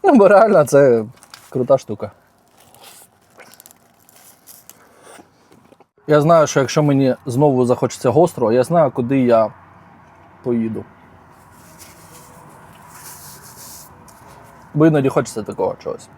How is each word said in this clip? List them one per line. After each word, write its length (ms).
Ну, 120
бо 140
реально 360
це 400
крута 280
штука. 320
Я 140
знаю, 260
що 140
якщо 220
мені 340
знову 400
захочеться 440
гострого, 420
я 120
знаю, 260
куди 300
я 320
поїду. 420
Бо 120
іноді 220
хочеться 340
такого 360
чогось 400